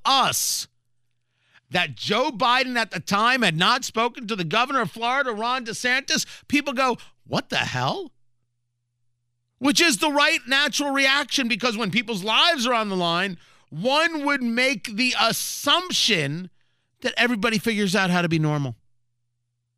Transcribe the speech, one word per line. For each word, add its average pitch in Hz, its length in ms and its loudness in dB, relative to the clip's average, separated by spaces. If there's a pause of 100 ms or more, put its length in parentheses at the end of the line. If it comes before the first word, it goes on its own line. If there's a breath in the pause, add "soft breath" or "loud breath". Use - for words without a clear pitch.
us 262 600 0 (1040 soft breath)
that 165 240 -2
Joe 208 340 -2
Biden 254 480 0
at 226 140 -2
the 180 80 -6
time 233 420 2
had 175 160 2
not 226 260 2
spoken 233 440 -4
to 220 80 -4
the 185 80 -2
governor 247 380 0
of 196 100 -2
Florida, 247 420 -2
Ron 240 320 -4
DeSantis, 247 600 -2 (220 loud breath)
people 285 260 0
go, 254 240 0 (280 loud breath)
"What 175 240 -4
the - 80 -2
hell?" 131 540 -2 (1500)
Which 269 240 2
is 320 160 4
the 302 140 0
right 294 360 2
natural 285 440 0
reaction, 269 560 0
because 226 280 -2
when 214 140 -2
people's 202 340 -2
lives 254 440 2
are 254 60 2
on 220 160 0
the 190 60 -4
line, 180 440 -2 (300 soft breath)
one 285 540 0
would 285 200 0
make 240 520 -2
the 247 240 0
assumption 208 1300 0 (500)
that 247 160 -4
everybody 226 400 2
figures 208 380 0
out 190 160 2
how 180 100 2
to 170 80 0
be 165 80 2
normal. 147 380 0 (1040)